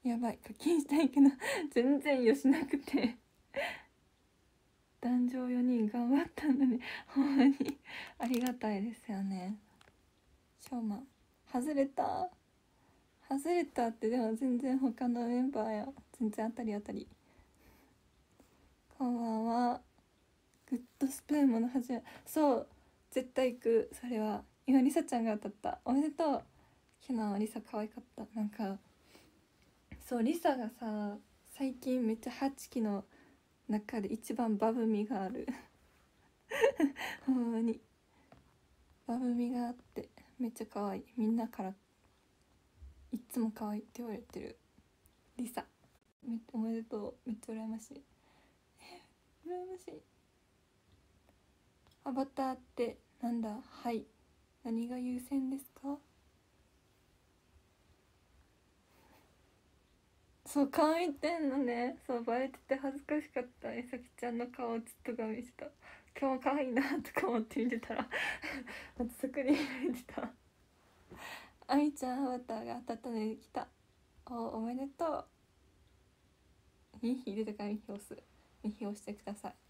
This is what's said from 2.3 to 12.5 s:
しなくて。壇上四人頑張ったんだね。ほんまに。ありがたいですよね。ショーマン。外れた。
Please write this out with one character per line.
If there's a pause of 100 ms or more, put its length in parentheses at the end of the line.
し
な
く
て。 (1800)
壇
上
四
人
頑
張
っ
た
ん
だ
ね。 (260)
ほ
ん
ま
に。 (600)
あ
り
が
た
い
で
す
よ
ね。 (1000)
シ
ョ
ー
マ
ン。 (420)
外
れ
た。 (1000)